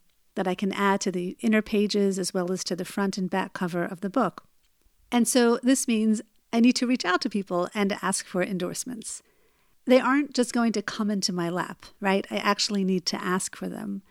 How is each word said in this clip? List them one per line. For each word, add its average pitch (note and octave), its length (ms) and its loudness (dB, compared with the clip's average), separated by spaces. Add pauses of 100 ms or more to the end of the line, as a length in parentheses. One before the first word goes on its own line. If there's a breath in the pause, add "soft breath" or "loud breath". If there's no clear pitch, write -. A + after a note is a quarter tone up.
(360)
that F#3+ 120 -2
I F#3 80 0
can G3 160 -2
add G3 300 2
to F#3+ 100 -2
the F3+ 280 -4
inner G#3+ 220 4
pages G3+ 560 2
as - 160 -4
well F3+ 160 -2
as F#3 140 -4
to - 100 -4
the F3 100 -6
front G3 320 -2
and F#3 140 -2
back G3 220 -2
cover F3 320 -2
of F3 160 -8
the G3 100 -6
book. G3+ 340 -2 (680)
And A#3+ 160 4
so A#3+ 340 4
this C4 240 2
means A3 360 2 (300)
I A#3 60 2
need B3 180 8
to A#3+ 120 0
reach B3+ 160 0
out F4+ 160 2
to A3 100 -2
people F3+ 420 -2
and G3+ 300 0
ask F#3+ 240 -2
for F3+ 160 -2
endorsements. F#3 800 -6 (640)
They B3 160 6
aren't C#4 340 0
just A#3+ 180 0
going A#3 200 2
to G#3 100 -2
come G#3 260 -4
into G3+ 240 -2
my F3 160 -2
lap, - 380 -6 (140)
right? G3 320 0
I G#3 60 -2
actually G3+ 440 0
need F#3 240 0
to F#3+ 160 -2
ask F3+ 320 -2
for F#3 140 -8
them. G3 420 -8